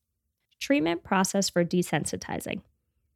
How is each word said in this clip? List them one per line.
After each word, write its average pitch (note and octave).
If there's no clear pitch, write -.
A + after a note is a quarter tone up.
Treatment D#4+
process F#3+
for F3
desensitizing. -